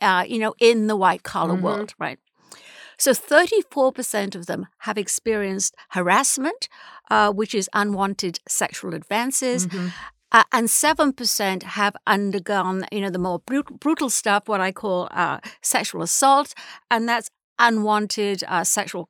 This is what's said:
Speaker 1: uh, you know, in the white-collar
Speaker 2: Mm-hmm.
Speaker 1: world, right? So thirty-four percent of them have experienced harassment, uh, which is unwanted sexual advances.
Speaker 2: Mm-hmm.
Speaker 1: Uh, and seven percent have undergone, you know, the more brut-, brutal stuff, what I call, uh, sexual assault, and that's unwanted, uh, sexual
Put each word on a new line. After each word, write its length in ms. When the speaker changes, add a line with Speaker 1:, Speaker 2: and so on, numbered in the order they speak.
Speaker 1:
uh, 260
you 120
know, 200
in 280
the 100
white-collar 560
Speaker 2:
Mm-hmm. 100
Speaker 1:
world, 360
right? 200
So 160
thirty-four 800
percent 420
of 120
them 200
have 180
experienced 800
harassment, 800
uh, 220
which 240
is 180
unwanted 760
sexual 460
advances. 720
Speaker 2:
Mm-hmm. 200
Speaker 1:
Uh, 180
and 180
seven 440
percent 500
have 320
undergone, 880
you 100
know, 100
the 80
more 200
brut-, 400
brutal 300
stuff, 400
what 100
I 120
call, 400
uh, 280
sexual 400
assault, 520
and 180
that's 220
unwanted, 880
uh, 160
sexual 460